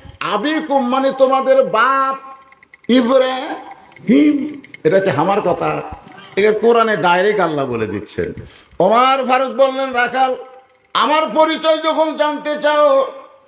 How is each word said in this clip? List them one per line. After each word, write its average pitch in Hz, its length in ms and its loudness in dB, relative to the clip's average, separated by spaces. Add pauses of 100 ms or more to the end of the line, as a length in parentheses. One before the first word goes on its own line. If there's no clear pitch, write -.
(200)
আবিকুম 247 680 -2
মানে 269 300 0
তোমাদের 262 460 2
বাপ 269 520 0 (720)
ইব্রাহিম। 262 1700 0 (240)
এটা 185 160 2
কি 190 100 0
আমার 180 300 0
কথা? 156 420 -2 (540)
এর 208 220 2
কোরআনে 226 380 2
ডাইরেক্ট 185 440 2
আল্লাহ 151 260 -2
বলে 113 200 -4
দিচ্ছেন। 95 460 -8 (480)
ওমর 254 440 2
ফারুক 254 260 0
বললেন, 262 420 -2
"রাখাল, 247 420 0 (600)
আমার 277 280 0 (120)
পরিচয় 311 440 2
যখন 311 380 -2
জানতে 294 460 -2
চাও 294 500 2 (340)